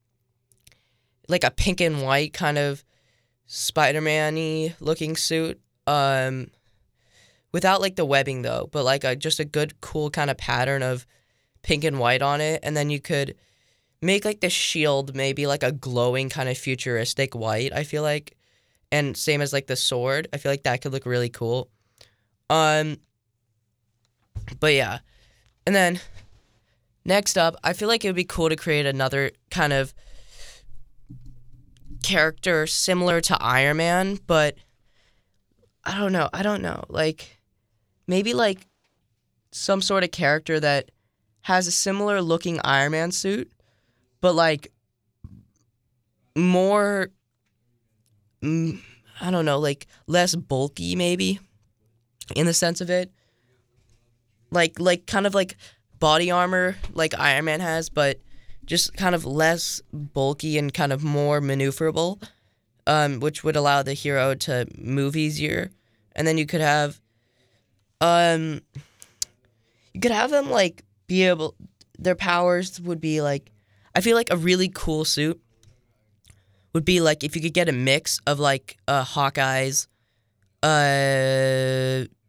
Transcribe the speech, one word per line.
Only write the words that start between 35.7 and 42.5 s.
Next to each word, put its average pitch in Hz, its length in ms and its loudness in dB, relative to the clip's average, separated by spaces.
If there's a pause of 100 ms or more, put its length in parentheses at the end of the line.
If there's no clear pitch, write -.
I 190 160 -6
don't 202 140 0
know. 165 200 2
I 185 80 -6
don't 202 200 0
know. - 260 -6
Like, - 520 -4 (680)
maybe, 202 260 0
like, 220 320 0 (840)
some 196 300 0
sort 190 220 0
of 175 60 -2
character 156 520 0
that 143 280 0 (520)
has 185 260 2
a 175 40 -4
similar 208 500 0
looking 160 420 -2